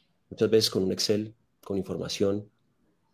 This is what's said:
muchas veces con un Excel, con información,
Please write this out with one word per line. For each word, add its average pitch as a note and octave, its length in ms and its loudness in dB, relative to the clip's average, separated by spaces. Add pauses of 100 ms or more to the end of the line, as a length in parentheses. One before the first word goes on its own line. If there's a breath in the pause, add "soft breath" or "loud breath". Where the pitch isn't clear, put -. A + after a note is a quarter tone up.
(280 soft breath)
muchas G#2+ 220 0
veces A2 200 4
con G2+ 120 0
un F#2+ 100 0
Excel, G#2+ 420 -2 (300)
con G2 140 -4
información, G2 720 -2 (640)